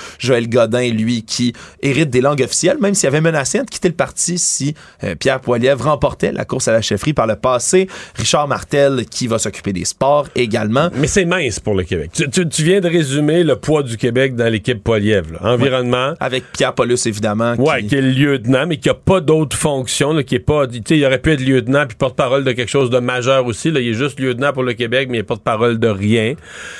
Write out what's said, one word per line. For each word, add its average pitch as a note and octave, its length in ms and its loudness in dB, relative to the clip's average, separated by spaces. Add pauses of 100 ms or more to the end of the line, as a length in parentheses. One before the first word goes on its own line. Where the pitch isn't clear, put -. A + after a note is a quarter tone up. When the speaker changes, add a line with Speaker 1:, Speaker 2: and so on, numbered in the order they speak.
(200)
Speaker 1:
Joël A#2+ 300 0
Godin, A#2+ 400 2
lui, A2+ 340 -2
qui A#2+ 300 -2 (280)
hérite C#3 280 0
des B2 100 2
langues C#3 220 2
officielles, D#3+ 400 0
même G3+ 140 2
s'il D#3 120 0
avait C#3+ 140 2
menacé D#3+ 380 0
de C4+ 100 -6
quitter - 180 -2
le E3 80 0
parti - 420 -2
si, C#3+ 380 -2 (300)
euh, F2+ 100 -4
Pierre C3 240 0
Poilievre B2 460 0
remportait C#3+ 480 0
la - 100 -4
course - 240 -4
à A#2 60 2
la A2+ 80 4
chefferie A2 320 -2
par A#2+ 140 0
le G#2+ 100 0
passé. C3 500 2 (280)
Richard D3 340 0
Martel, C3+ 600 0
qui - 180 -6
va A2 120 0
s'occuper G2+ 320 -6
des F2 140 -4
sports C#3+ 500 0
également. A2+ 600 0
Speaker 2:
Mais C#3 120 0
c'est G3 160 2
mince E3+ 380 -2
pour G#2+ 140 0
le F#2 80 0
Québec. E2 300 -4
Tu, D3+ 160 -2
tu, F3 200 0
tu D#3 140 -2
viens F#3 180 4
de F3 80 0
résumer D3+ 560 2
le C#3 100 2
poids D3 280 0
du A#2 120 -6
Québec B2+ 400 0
dans A#2 160 0
l'équipe A2 320 -2
Poilievre, G2+ 580 2
là. G#2+ 120 2
Environnement. B2+ 560 2
Speaker 1:
Ouais. E3+ 100 -6
Avec C3 320 -4
Pierre B2+ 240 -2
Paulus, B2 300 2
évidemment, A2 480 0
Speaker 2:
Ouais, B2+ 300 2
Speaker 1:
qui G#2 40 -6
Speaker 2:
qui C#3+ 80 0
est C#3 60 2
le C3 80 2
lieutenant, C3 580 2
mais E3+ 80 -2
qui C#3 140 0
a B2+ 60 4
pas F#3+ 260 2
d'autres D#3 340 2
fonctions, C#3 560 0
là, D#3 120 2
qui B2+ 120 -4
est A#2 60 2
pas, D3 260 2
tu A#2 180 -8
sais, D#3+ 120 4
il C#3+ 80 4
aurait C3 140 2
pu D#3 140 0
être C#3+ 80 0
lieutenant C3 440 2
puis A#2 100 -12
porte-parole C3+ 480 0
de C3 80 0
quelque A#2 180 -4
chose C3 200 2
de B2 80 2
majeur B2+ 480 0
aussi, A#2+ 260 -2
là. D3 80 0
Il A#2+ 100 -2
est A2+ 40 0
juste C3 260 -4
lieutenant C3 320 -2
pour C3+ 120 -2
le B2 100 -2
Québec, A#2+ 360 -2
mais A#2+ 80 -2
il - 20 -2
est G2+ 40 -2
porte-parole A#2 540 -2
de A2+ 100 0
rien. A2 460 0 (460)